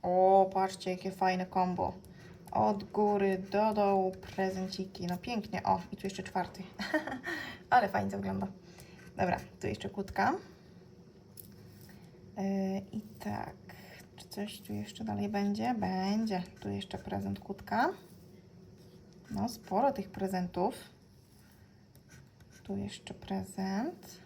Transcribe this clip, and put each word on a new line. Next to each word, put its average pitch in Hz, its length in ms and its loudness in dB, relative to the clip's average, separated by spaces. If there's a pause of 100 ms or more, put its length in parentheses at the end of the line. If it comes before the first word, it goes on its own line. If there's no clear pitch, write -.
O, 185 520 8
patrzcie, 190 380 0
jakie 185 200 -2
fajne 185 340 2
kombo. 180 480 2 (580)
Od 107 320 4
góry 202 540 4 (140)
do 214 220 4
dołu 196 380 6
prezenciki. 185 960 -4
No 180 100 0
pięknie. 202 460 -4
O, 190 180 4 (100)
i 190 60 -8
tu 196 100 -6
jeszcze 190 160 -6
czwarty. - 400 -4 (560)
<laughs> - 500 -8
Ale 214 200 6
fajnie 196 220 0
to 196 60 -4
wygląda. 196 300 -2 (680)
Dobra, 180 220 2 (200)
tu - 80 -4
jeszcze 202 220 -4
kłódka. 202 440 2 (2000)
Yy, 196 420 0 (120)
i 214 100 -4
tak, - 540 -8 (600)
czy - 120 -18
coś - 340 -8
tu - 120 -10
jeszcze 208 300 -6
dalej 202 260 -2
będzie? 208 440 0
Będzie. 196 680 0 (160)
Tu - 100 -6
jeszcze 101 280 -6
prezent 202 420 -4
kłódka. 220 500 0 (1400)
No, 202 180 -2
sporo 240 420 2
tych 202 200 -6
prezentów. 185 640 -2 (1900)
Tu 196 140 -4
jeszcze - 360 -8
prezent. 190 1120 -4